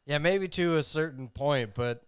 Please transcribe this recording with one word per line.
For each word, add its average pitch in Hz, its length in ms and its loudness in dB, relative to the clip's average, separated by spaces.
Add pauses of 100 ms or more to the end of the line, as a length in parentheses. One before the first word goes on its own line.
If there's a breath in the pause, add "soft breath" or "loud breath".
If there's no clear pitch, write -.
Yeah, 147 140 -2
maybe 185 300 2
to 170 280 2
a 147 60 2
certain 139 460 -4
point, 135 440 0
but 120 340 -4